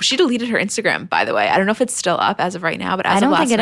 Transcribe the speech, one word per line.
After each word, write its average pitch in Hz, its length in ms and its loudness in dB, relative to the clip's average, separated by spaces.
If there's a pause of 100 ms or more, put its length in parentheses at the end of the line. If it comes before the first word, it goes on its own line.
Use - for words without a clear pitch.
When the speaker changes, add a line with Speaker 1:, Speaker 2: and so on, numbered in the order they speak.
Speaker 1:
she - 160 0
deleted 247 320 2
her 220 100 0
Instagram, 185 500 -2
by 180 160 0
the - 100 -2
way. 104 140 2
I 80 80 2
don't 190 100 2
know 214 60 0
if 220 80 -2
it's 247 160 0
still 175 240 -2
up 196 200 0
as 180 140 -2
of 180 80 -10
right 165 160 -2
now, 180 180 -4
but 190 80 -6
as - 100 0
Speaker 2:
I - 20 2
Speaker 1:
of 202 60 4
Speaker 2:
don't 277 100 2
Speaker 1:
last 294 160 2
Speaker 2:
think 233 60 2
it - 80 2